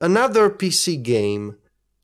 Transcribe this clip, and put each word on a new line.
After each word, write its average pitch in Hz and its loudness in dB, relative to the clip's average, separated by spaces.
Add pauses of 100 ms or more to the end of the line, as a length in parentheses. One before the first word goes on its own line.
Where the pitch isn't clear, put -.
another 214 2
P 196 -4
C 170 -2
game, 104 -2 (460)